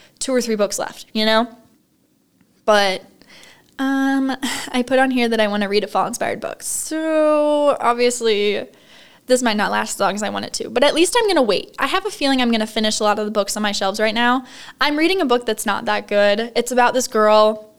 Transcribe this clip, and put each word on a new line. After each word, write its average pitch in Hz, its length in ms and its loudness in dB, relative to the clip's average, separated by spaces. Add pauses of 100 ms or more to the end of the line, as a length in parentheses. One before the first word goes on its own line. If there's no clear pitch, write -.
(200)
two 269 140 -2
or 247 60 2
three 226 140 -2
books 202 240 -2
left," - 340 -10
you 214 140 -2
know? 220 200 2 (1160)
But, 202 380 2 (760)
um, 269 560 0 (380)
I 247 100 0
put 254 160 0
on 269 120 4
here 240 180 0
that 226 100 0
I 214 100 2
wanna 202 200 -2
read 202 160 0
a - 20 -4
fall-inspired 190 540 -2
book. - 220 -10
So, 302 1160 0
obviously, 233 920 0 (580)
this 254 160 2
might 220 160 0
not 196 120 0
last 214 260 -4
as - 40 -8
long 190 140 0
as 208 80 -8
I 202 80 -4
want 202 160 -6
it - 80 -10
to, - 160 -8
but 226 120 -2
at 277 120 4
least 330 240 2
I'm 453 100 2
gonna 339 140 2
wait. 202 360 -2
I 269 100 -2
have 381 180 -2
a 403 40 -4
feeling 269 300 0
I'm 240 100 2
gonna 220 160 0
finish 214 340 -2
a 220 40 0
lot 208 140 2
of 214 80 -4
the 214 60 -6
books 202 220 -2
on 208 80 -4
my 208 100 0
shelves 202 280 -2
right 214 140 0
now. 247 300 2 (360)
I'm 294 160 2
reading 349 240 2
a 320 60 0
book 247 180 0
that's 220 220 -4
not 202 180 -2
that 208 240 -2
good. 208 480 2
It's 240 160 -2
about 240 220 4
this 247 120 0
girl 214 640 4 (100)